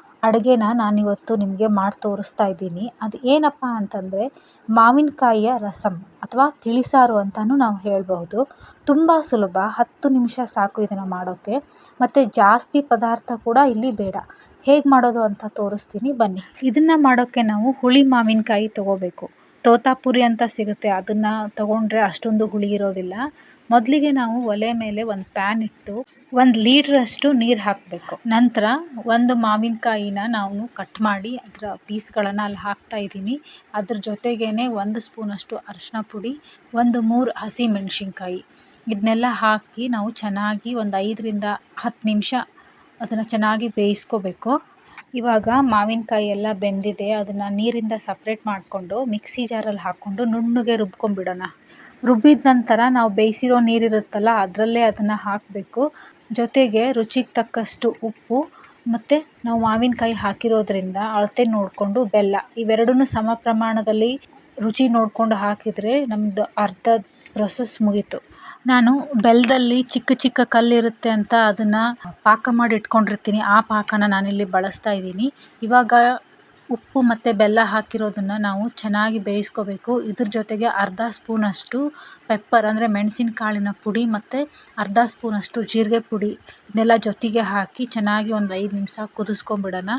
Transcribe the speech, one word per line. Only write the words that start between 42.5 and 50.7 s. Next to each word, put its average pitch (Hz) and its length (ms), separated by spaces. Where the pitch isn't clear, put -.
ಅದನ್ನ 220 200
ಚೆನ್ನಾಗಿ 214 460
ಬೇಯಿಸ್ಕೋಬೇಕು. 208 960
ಇವಾಗ 226 340
ಮಾವಿನಕಾಯಿ 220 680
ಎಲ್ಲ 202 260
ಬೆಂದಿದೆ, 196 580
ಅದನ್ನ 202 380
ನೀರಿಂದ 220 480
ಸಪರೇಟ್ 214 500
ಮಾಡ್ಕೊಂಡು 196 580
ಮಿಕ್ಸಿ 226 400
ಜಾರಲ್ಲಿ 220 340
ಹಾಕ್ಕೊಂಡು 196 460
ನುಣ್ಣಗೆ 233 500